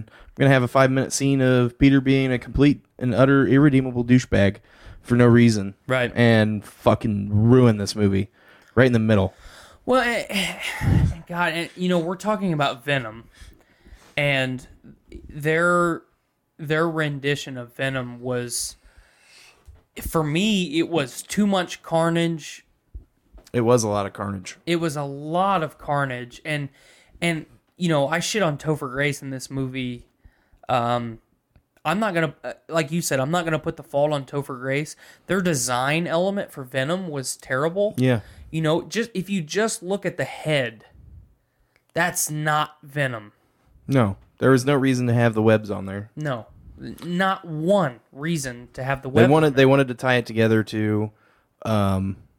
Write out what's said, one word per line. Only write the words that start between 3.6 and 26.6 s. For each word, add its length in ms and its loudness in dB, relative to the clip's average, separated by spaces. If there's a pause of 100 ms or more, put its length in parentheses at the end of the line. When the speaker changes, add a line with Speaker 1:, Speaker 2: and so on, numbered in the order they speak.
Speaker 1:
douchebag 520 4 (460)
for 120 0
no 120 6
reason." 480 6 (120)
Speaker 2:
Right. 280 0
Speaker 1:
And 500 4
fucking 680 0
ruin 460 6
this 180 -4
movie 360 0 (440)
right 120 6
in 80 2
the 40 2
middle. 360 2 (500)
Speaker 2:
Well, 180 2
eh, 280 -2
eh, 760 -2 (160)
<sighs> 60 -20
God, 240 -2
and, 240 -6
you 140 -2
know, 80 2
we're 180 -4
talking 380 -2
about 280 -2
Venom, 420 -4 (920)
and 500 -2 (600)
their, 760 0 (540)
their 320 -2
rendition 680 -4
of 180 -16
Venom 440 -6
was, 560 -6 (1200)
for 240 -4
me, 540 -2
it 100 0
was 340 -4
too 240 -2
much 360 -2
carnage. 840 -2 (880)
Speaker 1:
It 80 -2
was 240 2
a 40 -2
lot 180 -2
of 60 -10
carnage. 540 -10
Speaker 2:
It 100 0
was 200 -4
a 80 -6
lot 580 -2
of 160 -8
carnage, 680 -6
and, 240 -6 (540)